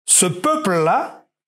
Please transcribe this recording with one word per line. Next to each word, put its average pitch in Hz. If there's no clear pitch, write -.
ce -
peuple-là 196